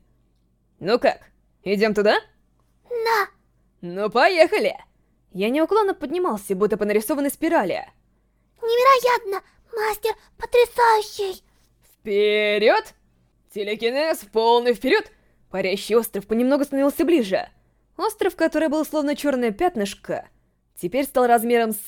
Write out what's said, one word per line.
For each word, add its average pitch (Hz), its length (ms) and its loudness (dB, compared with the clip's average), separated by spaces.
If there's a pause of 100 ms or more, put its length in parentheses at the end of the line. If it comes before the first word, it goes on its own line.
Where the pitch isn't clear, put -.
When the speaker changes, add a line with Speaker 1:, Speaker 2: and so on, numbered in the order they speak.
(800)
Speaker 1:
Ну 202 200 0
как, - 320 -2 (340)
идём 208 280 0
туда? 208 280 2 (680)
Speaker 2:
Да. 453 400 -2 (520)
Speaker 1:
Ну 185 280 -6
поехали! 320 680 2 (540)
Я 196 180 -2
неуклонно 370 440 0
поднимался, 285 600 -4
будто 208 220 0
по 208 80 -4
нарисованной 240 460 -2
спирали. 294 600 -2 (720)
Speaker 2:
Невероятно! 480 800 2 (300)
Мастер 427 400 -4 (240)
потрясающий! 440 1040 0 (520)
Speaker 1:
Вперёд! 208 880 2 (720)
Телекинез, 226 640 -2 (140)
полный 240 420 2
вперёд! 311 300 0 (460)
Парящий 190 440 -2
остров 226 320 -2
понемногу 254 380 0
становился 277 400 0
ближе. 233 440 0 (480)
Остров, 392 380 -4
который 320 340 0
был 302 160 0
словно 294 300 -2
чёрное 254 360 -2
пятнышко, 202 800 -4 (460)
теперь 240 300 -4
стал 254 220 0
размером 233 460 2
с... 214 160 -10